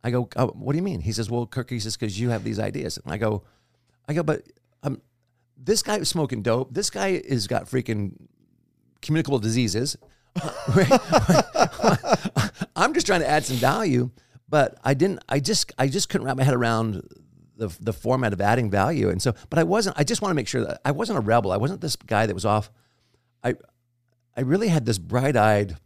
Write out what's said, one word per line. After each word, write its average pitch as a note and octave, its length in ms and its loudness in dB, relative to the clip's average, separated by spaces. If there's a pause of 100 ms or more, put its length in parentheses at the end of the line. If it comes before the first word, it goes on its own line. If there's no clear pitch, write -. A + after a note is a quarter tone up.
I B2 80 -2
go, A#2+ 160 0 (100)
"Oh, B2+ 180 2
what A#2+ 180 -6
do D3+ 60 0
you F3 40 -2
mean?" D#3+ 200 -4
He G2+ 100 -4
says, G#2 180 -6
"Well, A#2+ 160 -2
Kirk," B2 220 -8
he B2 120 -6
says, G#2+ 180 -8
"'cause G#2 200 -6
you A#2+ 120 -2
have A2 140 -4
these A2 140 -4
ideas." G2+ 460 -6
And C#2+ 80 -8
I G2+ 60 -6
go, G#2+ 240 -2 (680)
I D3+ 60 -4
go, E3+ 80 -2
"But, D3+ 220 -2 (380)
um, C#3 200 -6 (520)
this F3+ 280 0
guy G#3 160 -2
was F3+ 100 -2
smoking C3+ 320 -2
dope. A#2+ 320 -2
This F#3+ 160 -4
guy G3 400 -2
has A#2 180 0
got A#2 200 -2
freaking G#2+ 480 -2 (880)
communicable D3+ 360 0
diseases." A2+ 600 0 (360)
<laughs> - 0 - (2500)
I'm A#3+ 180 2
just E4 120 0
trying F#3 140 2
to C3+ 80 -2
add D3+ 160 2
some C3 120 -4
value, B2+ 540 2 (380)
but D3 340 2
I C3+ 120 2
didn't, F3 340 0
I C#3+ 120 0
just, - 380 -2
I C3+ 100 2
just E3+ 200 -2
couldn't B2 180 -4
wrap C3 100 -2
my C3+ 80 0
head C3+ 100 4
around A2+ 520 0 (500)
the, G#2+ 120 -4 (120)
the A2+ 120 -4
format A#2+ 400 0
of F#2 80 -4
adding A2 300 2
value. G2+ 400 2
And F#2 120 -2
so, A#2 120 2 (140)
but D3 100 0
I E3 40 4
wasn't, F#3+ 360 0
I D3+ 60 4
just A3+ 180 -2
wanna F#3 120 -2
make B2 140 -2
sure A#2+ 160 -2
that - 200 -8
I C3 60 0
wasn't G3+ 280 -2
a A#2+ 40 0
rebel. G#2 300 4
I F#2+ 40 2
wasn't C3+ 240 -2
this D3+ 160 -4
guy A2 300 0
that G2+ 80 -2
was F2 100 -8
off. G#2 260 2 (760)
I, B2 100 0 (840)
I - 40 -4
really F3 280 2
had D#3 180 2
this A2 120 0
bright-eyed G#2+ 880 2